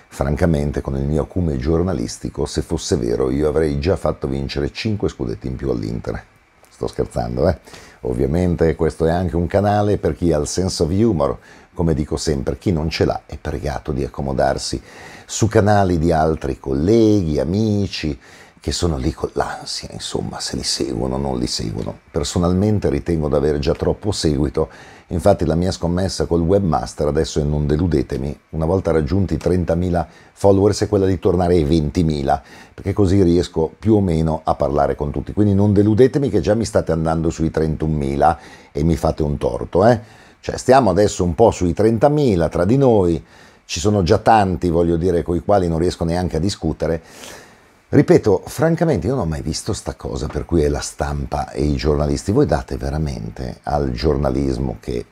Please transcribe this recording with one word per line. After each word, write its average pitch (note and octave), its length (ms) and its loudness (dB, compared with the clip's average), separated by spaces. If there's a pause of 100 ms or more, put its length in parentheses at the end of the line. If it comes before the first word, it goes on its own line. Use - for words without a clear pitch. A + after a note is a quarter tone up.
francamente, D2 720 0
con C2+ 160 -4
il C2+ 80 -2
mio D2 200 0
acume D#2+ 340 -2
giornalistico, D2 880 -2
se - 160 -4
fosse - 340 -2
vero, A#1 320 -2
io D2 220 0
avrei D2 280 0
già E2 180 0
fatto D#2 300 -4
vincere C#2 460 -4
cinque G#2 380 -4
scudetti A#1 360 -8
in B1+ 100 -6
più C2+ 120 -6
all'Inter. A1+ 560 -6 (460)
Sto - 160 -10
scherzando, B1 640 -2
eh? F2 100 0 (440)
Ovviamente D#2+ 760 0
questo D#2+ 300 -2
è D#2+ 40 2
anche F2 260 -2
un F2 100 0
canale G2+ 520 0
per E2+ 160 -2
chi E2 180 0
ha D#2 60 2
il D2 80 -2
sense - 360 -2
of D#2 80 0
humor. F2 480 0 (360)
Come E2 200 0
dico D#2 220 -4
sempre, C#2 420 -4
chi G#2+ 140 -2
non D#2+ 180 -2
ce - 140 0
l'ha C2 200 -2
è - 140 -14
pregato - 540 -8
di C#2 120 -4
accomodarsi C2+ 800 -2 (440)
su - 200 -2
canali G2+ 520 4
di D#2+ 120 2
altri D#2 480 0
colleghi, F2+ 800 2
amici, G2 800 -2 (420)
che - 120 -4
sono D#2+ 240 0
lì C2+ 160 -2
con - 220 -6
l'ansia, - 580 -6
insomma, - 480 -8
se - 160 -8
li - 80 -6
seguono B1+ 500 -4
o C2 40 -4
non C2+ 200 -4
li A#1+ 80 -2
seguono. A1 540 -6 (100)
Personalmente F#2 800 0
ritengo D2 380 -2
di C#2 80 2
avere D2 240 2
già D2+ 120 0
troppo E2 380 -2
seguito, D2+ 580 0 (400)
infatti F2 360 2
la D#2 100 2
mia F2+ 160 0
scommessa E2+ 560 -2
col E2+ 140 0
webmaster E2 640 0
adesso D2 340 0
è D2 40 0
non D2 240 0
deludetemi, C#2+ 680 -2 (140)
una D#2+ 140 -4
volta F2 260 0
raggiunti D#2+ 440 0
i D2 40 -2
trentamila F2 680 0 (260)
followers G2+ 500 4
è G#2 60 -2
quella G2 180 2
di F#2+ 140 0
tornare F2+ 340 2
ai F2 80 4
ventimila, D2 800 0 (320)
perché - 180 -6
così G2 300 2
riesco E2+ 560 2
più G#2+ 160 2
o G#2 60 4
meno D#2+ 420 0
a D#2+ 140 0
parlare C#2 400 0
con D2 160 -6
tutti. C#2 200 -8
Quindi G#2 220 2
non G2+ 180 2
deludetemi A2 560 4
che G2 120 0
già G#2 140 2
mi A2+ 100 -2
state F2+ 260 -2
andando E2 400 0
sui D#2+ 220 -2
trentunomila D2+ 840 0 (340)
e C#2+ 100 -2
mi D#2+ 140 4
fate D#2+ 260 0
un D2 160 -2
torto, C2 480 0
eh? A2+ 400 0 (140)
Cioè, - 160 -8
stiamo B2+ 340 4
adesso F#2+ 340 2
un F2 100 0
po' A2+ 160 6
sui F2+ 220 0
trentamila A2+ 760 2
tra E2 160 0
di G#2+ 120 4
noi, G#2+ 480 4 (400)
ci - 160 -8
sono G#2 220 2
già G2+ 160 4
tanti, G2 500 2
voglio E2+ 280 2
dire, E2+ 260 0
coi E2 180 -2
quali F#2+ 280 2
non E2 100 0
riesco F2 260 -2
neanche E2+ 320 -2
a D#2 40 0
discutere. D#2+ 600 -2 (880)
Ripeto, C3+ 540 4
francamente D#3+ 600 0
io B2 80 0
non A#2+ 100 -2
ho E2 40 -4
mai D2+ 140 -6
visto - 300 -4
sta - 220 -6
cosa B1+ 320 -8
per - 180 -6
cui E2 180 2
è D2 60 2
la C#2+ 120 -2
stampa C#2+ 680 -6
e C#2 140 -2
i D2 100 2
giornalisti. D2 580 0
Voi C3 140 2
date C#2+ 300 -2
veramente B1+ 880 -6
al C#2+ 280 0
giornalismo C2+ 840 -2
che A#1+ 340 -8